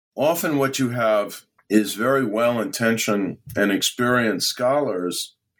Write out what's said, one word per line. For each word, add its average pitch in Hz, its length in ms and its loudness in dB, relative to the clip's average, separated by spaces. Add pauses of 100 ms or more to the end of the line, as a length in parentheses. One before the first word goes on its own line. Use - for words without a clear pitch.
(160)
Often 156 420 0
what 135 220 0
you 127 100 2
have 107 560 0 (240)
is 101 260 2
very 131 280 2
well-intentioned 110 1160 0 (160)
and 101 160 2
experienced 120 760 0
scholars 123 880 -2 (240)